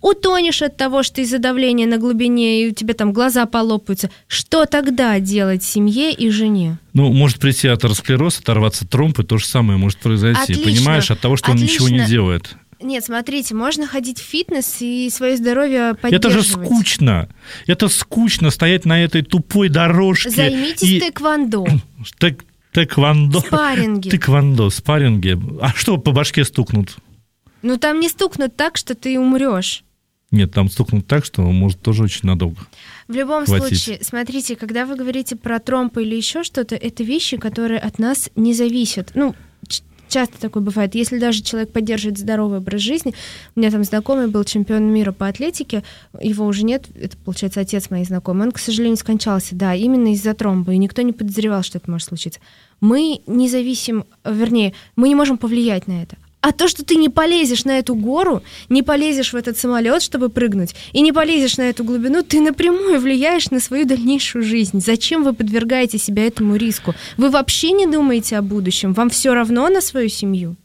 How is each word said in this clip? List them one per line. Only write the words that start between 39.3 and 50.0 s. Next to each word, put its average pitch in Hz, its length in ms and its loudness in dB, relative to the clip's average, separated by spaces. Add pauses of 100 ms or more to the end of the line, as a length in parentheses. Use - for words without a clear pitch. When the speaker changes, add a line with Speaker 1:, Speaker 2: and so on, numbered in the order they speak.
Speaker 1:
ч-, - 140 -8 (260)
часто 254 300 -4
такое 220 220 -4
бывает. 202 340 -2
Если 233 220 -2
даже 226 260 0
человек 220 280 -6
поддерживает 214 480 -4
здоровый 208 400 -2
образ 196 220 -4
жизни, 262 320 -2 (420)
у - 40 0
меня 214 120 4
там 208 140 0
знакомый 233 420 0
был 208 160 0
чемпион 214 400 0 (100)
мира 202 200 0
по 196 160 -4
атлетике, 262 540 -6 (380)
его 214 240 -2
уже 202 200 0
нет, 262 220 -2 (140)
это, - 160 -10
получается, 190 440 -6
отец 190 280 -4
моей 180 160 -2
знакомой, 185 420 -2
он, 247 40 -2
к - 80 -10
сожалению, 226 380 0
скончался, 208 580 -2
да, 185 200 0
именно 233 380 2